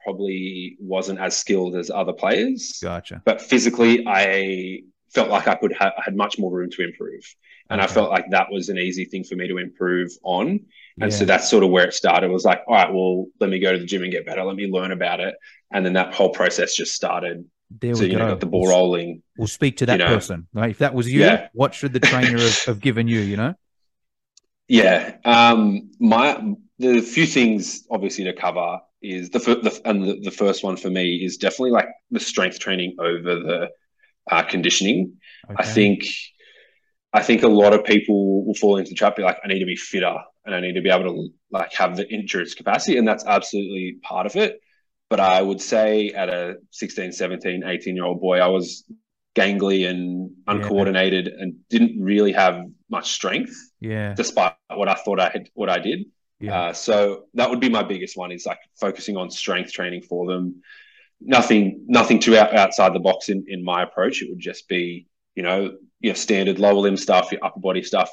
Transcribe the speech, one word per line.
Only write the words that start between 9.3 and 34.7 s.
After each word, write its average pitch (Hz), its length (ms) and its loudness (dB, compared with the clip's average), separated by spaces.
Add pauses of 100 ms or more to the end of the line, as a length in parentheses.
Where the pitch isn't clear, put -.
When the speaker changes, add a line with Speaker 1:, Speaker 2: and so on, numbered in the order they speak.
Speaker 1:
me 90 120 -6
to 90 100 -4
improve 90 520 -4 (140)
on. 117 380 -2 (380)
And 107 140 0
so 101 80 0
Speaker 2:
Yeah. 101 40 4
Speaker 1:
that's 92 240 4
sort 107 140 6
of 95 60 6
where 90 160 6
it 90 80 0
started. 90 340 2
It 90 60 0
was 92 120 0
like, 90 220 4
"All 117 60 2
right, 92 180 6
well, 92 360 0 (120)
let 101 100 0
me 95 100 -2
go 95 140 2
to 92 40 0
the 87 80 -8
gym 95 180 -4
and 92 80 -6
get 85 140 -6
better. 95 180 -6
Let 95 120 -6
me 101 120 -6
learn 95 240 -4
about 87 280 -4
it." 92 160 -6 (360)
And 95 140 -2
then 90 80 0
that 92 200 0
whole 95 160 4
process 87 460 0
just 82 200 -4
started. 87 500 -6 (240)
Speaker 2:
There 120 240 -6
Speaker 1:
So, 113 100 0
Speaker 2:
we 92 80 2
Speaker 1:
you - 20 -2
know, 113 120 0
Speaker 2:
go. 110 40 0
Speaker 1:
got 95 100 -4
the 101 60 -6
ball 90 160 0
Speaker 2:
We'll 92 100 4
s-, 90 40 6
Speaker 1:
rolling. 87 480 0 (140)
Speaker 2:
we'll 110 100 -4
speak 135 300 -2
to 127 100 -2
that 120 120 4
Speaker 1:
You 87 60 2
know? 85 100 4
Speaker 2:
person. 87 380 -6
Right? 113 160 -2
If 101 80 -6
that 117 160 0
was 123 180 -2
you, 139 80 4
Speaker 1:
Yeah. - 340 4
Speaker 2:
what 131 220 2
should 143 160 -6
the 123 80 -2
trainer 123 400 2
have, 117 200 2
Speaker 1:
<laughs> - 60 -6
Speaker 2:
have 110 140 -2
given 117 300 0
you, 113 100 2
you 101 160 -2
know? 120 180 -2 (1160)
Speaker 1:
Yeah. 95 560 4
Um, 117 760 4
my, 117 420 4 (380)
the 123 220 4
few 160 240 0
things 113 680 0
obviously 98 340 -4
to 92 80 -4
cover 87 460 -4 (220)
is 90 280 -10
the 120 120 -2
fir-, 120 140 2
the, - 280 -4
and 104 240 0
the, 104 140 -4
the 98 100 -8
first 98 320 0
one 95 140 -4
for 95 120 -8
me 90 280 -2
is 90 180 -6
definitely, 123 360 -2
like, 110 180 2 (220)
the 113 100 -2
strength - 380 -4
training 90 380 -6
over 85 380 -2
the, 87 340 -4 (600)
uh, 82 120 2
conditioning. 98 760 -2 (320)